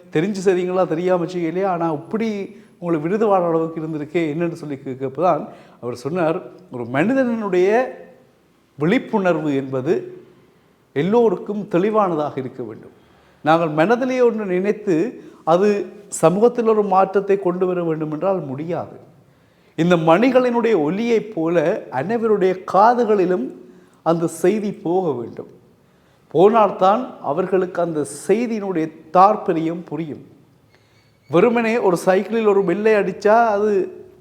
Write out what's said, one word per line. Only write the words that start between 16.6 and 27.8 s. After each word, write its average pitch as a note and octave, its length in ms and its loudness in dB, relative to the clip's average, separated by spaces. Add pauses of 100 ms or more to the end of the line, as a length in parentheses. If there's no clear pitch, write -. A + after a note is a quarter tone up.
ஒரு G#3+ 100 2
மாற்றத்தை F#3+ 560 2
கொண்டு F#3 280 -2
வர F3+ 180 -2
வேண்டும் D#3 280 -4
என்றால் F3 320 -2
முடியாது. C#3 520 -8 (840)
இந்த F3 180 4
மணிகளினுடைய A#3 840 4
ஒலியைப் G#3 520 0
போல E3 300 0 (260)
அனைவருடைய G3 600 0 (200)
காதுகளிலும் G#3 720 2 (580)
அந்த E3 280 0 (100)
செய்தி G3+ 320 0
போக F3 400 -2
வேண்டும். A2+ 380 -10 (840)
போனால்தான் G#3 720 4 (180)
அவர்களுக்கு F3+ 600 -2